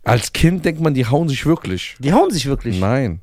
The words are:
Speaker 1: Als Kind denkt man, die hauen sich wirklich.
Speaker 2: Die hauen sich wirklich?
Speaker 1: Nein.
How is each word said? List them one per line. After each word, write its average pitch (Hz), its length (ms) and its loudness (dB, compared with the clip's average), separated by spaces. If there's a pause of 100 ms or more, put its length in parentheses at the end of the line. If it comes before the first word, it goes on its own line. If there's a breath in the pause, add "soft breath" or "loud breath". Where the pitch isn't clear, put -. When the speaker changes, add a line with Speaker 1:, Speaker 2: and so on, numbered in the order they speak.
Speaker 1:
Als 117 300 0
Kind 170 320 2
denkt 160 160 -2
man, 156 140 2
die 127 120 0
hauen 151 220 0
sich 135 180 -4
wirklich. 98 540 -2
Speaker 2:
Die 139 120 0
hauen 349 180 4
sich 139 160 -4
wirklich? 120 340 -2
Speaker 1:
Nein. 104 420 0